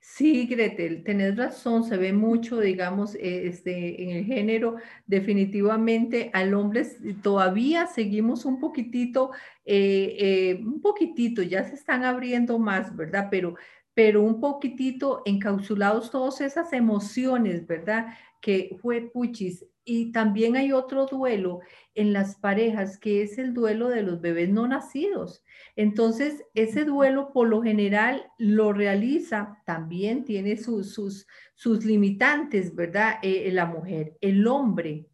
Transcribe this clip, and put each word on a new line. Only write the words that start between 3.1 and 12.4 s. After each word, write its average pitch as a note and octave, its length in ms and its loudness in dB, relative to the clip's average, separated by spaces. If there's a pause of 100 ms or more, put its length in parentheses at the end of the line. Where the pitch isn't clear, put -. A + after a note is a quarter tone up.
eh, F3+ 300 -4
este, F3 560 -6
en F3+ 80 -6
el F3 140 -4
género, A3+ 520 0 (300)
definitivamente G#3+ 1300 2
al F#3+ 220 2
hombre G#3 260 0
s-, - 420 -6
todavía G#3 640 2
seguimos A3 600 -2
un C4 140 -2
poquitito, B3+ 720 -2 (360)
eh, G3 520 2
eh, F#3+ 460 2
un C4+ 160 -4
poquitito, D#4 600 0
ya F3 220 -2
se - 100 -12
están C4 300 -2
abriendo B3 540 0